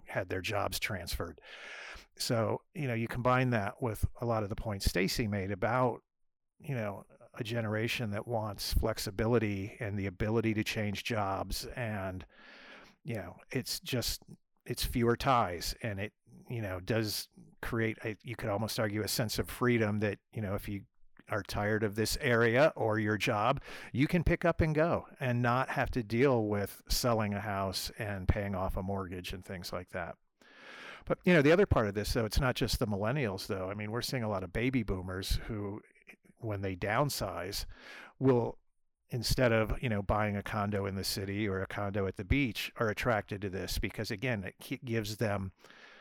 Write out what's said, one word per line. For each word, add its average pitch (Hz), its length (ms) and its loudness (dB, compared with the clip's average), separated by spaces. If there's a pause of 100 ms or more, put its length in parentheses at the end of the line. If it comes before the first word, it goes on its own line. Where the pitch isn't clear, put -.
had 95 220 -2
their 95 120 -2
jobs 95 380 0
transferred. - 600 -6 (760)
So, 113 440 2 (140)
you 151 120 -2
know, 120 80 0
you 117 140 0
combine 123 420 4
that 104 300 2
with 110 240 -2 (160)
a 120 60 -2
lot 113 160 2
of 98 60 -2
the 104 80 -6
points 101 300 -2
Stacy 170 400 0
made 101 260 -2
about, 120 500 2 (580)
you 139 140 -6
know, 104 300 -4 (320)
a 123 80 -6
generation 110 680 -2
that 101 140 -4
wants 107 460 -4
flexibility 107 1080 2
and 104 180 -4
the 98 100 0
ability 110 480 2
to 107 80 2
change 104 400 -2
jobs. 98 720 -2
And, 95 500 -4 (800)
you 113 140 -6
know, 92 200 -8 (140)
it's - 300 -4
just, - 420 -4 (420)
it's - 200 -4
fewer 117 320 4
ties. 104 640 2
And 101 180 -4
it, 104 120 -6 (360)
you 120 140 -4
know, 92 180 -4
does 107 480 0 (320)
create, 113 440 0
a, 110 180 -4
you 113 140 -10
could 120 120 -4
almost 104 300 0
argue, 107 240 2
a 98 60 -2
sense - 300 -2
of - 120 -2
freedom 110 480 4
that, 104 200 0 (140)
you 113 80 -6
know, 101 140 -2
if - 140 -4
you 101 140 -4 (480)
are 107 120 0
tired 104 400 0
of 101 120 2
this 107 260 2
area 120 560 6
or 110 220 2
your 107 180 2
job, 117 440 2 (320)
you 135 140 4
can 170 180 2
pick 170 200 2
up 170 160 4
and 156 140 2
go 151 320 4 (140)
and 123 220 2
not 123 280 2
have 127 200 0
to 127 120 -2
deal 117 420 4
with 101 440 -2
selling 110 460 2
a 101 60 -2
house 98 580 -2
and 101 300 -4
paying 101 260 2
off 92 220 -2
a 101 60 -2
mortgage 92 500 -6
and 92 120 -10
things 90 280 -10
like 90 180 -8
that. 87 260 -6 (920)
But, - 180 -2
you 180 100 6
know, 151 80 8
the 147 100 8
other 190 140 6
part 117 200 4
of 98 80 -2
this, 101 180 0
though, 117 120 0
it's - 160 0
not 127 140 2
just - 240 0
the 127 80 -2
millennials, 104 600 -2
though. 95 240 -4
I 104 40 -6
mean, 107 160 -6
we're 117 120 -4
seeing 127 200 -4
a 107 60 -2
lot 95 140 -2
of 87 100 -10
baby 123 300 2
boomers 95 640 -2
who, 104 360 -6 (560)
when 104 240 -4
they 95 140 -2
downsize, 101 920 -2 (520)
will, 120 380 4 (540)
instead 120 420 2
of, 113 300 4
you 127 80 0
know, 101 120 0
buying 104 340 2
a 101 60 -2
condo 101 440 -2
in 95 80 -4
the 92 100 -2
city 98 420 -2
or 95 140 0
a 98 60 -4
condo 101 400 -2
at 95 100 -4
the 101 80 -6
beach, 131 560 0
are 117 80 2
attracted 104 540 0
to 101 80 -4
this 90 280 -4
because, 104 320 -4
again, 110 340 -2
it 98 160 -8
ki-, - 220 -8
gives 113 360 -2
them 101 340 -2 (480)